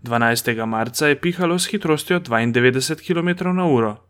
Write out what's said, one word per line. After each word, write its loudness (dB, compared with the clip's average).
Dvanajstega 0
marca -2
je 2
pihalo 0
s -2
hitrostjo 0
dvaindevetdeset 0
kilometrov -2
na 0
uro. 2